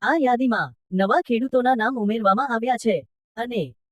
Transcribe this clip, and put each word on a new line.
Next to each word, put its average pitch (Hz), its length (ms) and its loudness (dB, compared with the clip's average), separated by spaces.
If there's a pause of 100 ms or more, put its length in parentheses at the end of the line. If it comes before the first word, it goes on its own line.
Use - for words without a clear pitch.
આ 262 140 2 (100)
યાદીમાં 233 480 0 (180)
નવા 196 360 2
ખેડૂતોના 254 520 2
નામ 233 220 -2
ઉમેરવામાં 220 520 0
આવ્યા 233 300 -2
છે 196 140 2 (380)
અને 233 280 -4 (280)